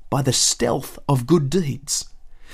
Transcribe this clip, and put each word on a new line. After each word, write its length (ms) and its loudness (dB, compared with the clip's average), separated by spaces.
by 100 2
the 120 2
stealth 640 0
of 160 4
good 240 4
deeds. 560 -2